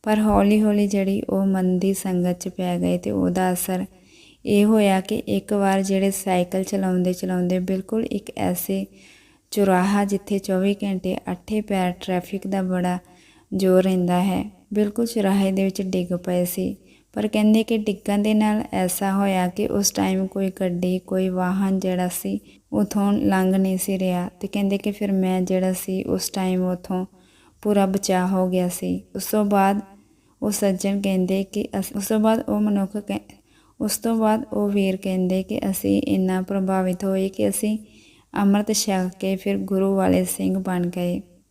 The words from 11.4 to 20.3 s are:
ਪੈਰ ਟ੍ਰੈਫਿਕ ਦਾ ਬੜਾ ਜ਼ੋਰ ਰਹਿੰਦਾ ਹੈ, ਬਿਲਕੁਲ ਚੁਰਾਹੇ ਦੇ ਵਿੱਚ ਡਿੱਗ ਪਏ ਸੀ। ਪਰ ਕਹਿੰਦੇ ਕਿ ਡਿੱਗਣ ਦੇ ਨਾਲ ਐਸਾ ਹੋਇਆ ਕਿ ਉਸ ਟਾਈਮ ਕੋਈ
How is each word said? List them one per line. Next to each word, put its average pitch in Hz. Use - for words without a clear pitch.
ਪੈਰ 190
ਟ੍ਰੈਫਿਕ 180
ਦਾ 190
ਬੜਾ 180
ਜ਼ੋਰ 185
ਰਹਿੰਦਾ 180
ਹੈ, 196
ਬਿਲਕੁਲ 208
ਚੁਰਾਹੇ 196
ਦੇ 196
ਵਿੱਚ 196
ਡਿੱਗ 185
ਪਏ 180
ਸੀ। 185
ਪਰ 208
ਕਹਿੰਦੇ 214
ਕਿ 226
ਡਿੱਗਣ 208
ਦੇ 214
ਨਾਲ 214
ਐਸਾ 190
ਹੋਇਆ 190
ਕਿ 208
ਉਸ 202
ਟਾਈਮ 190
ਕੋਈ 190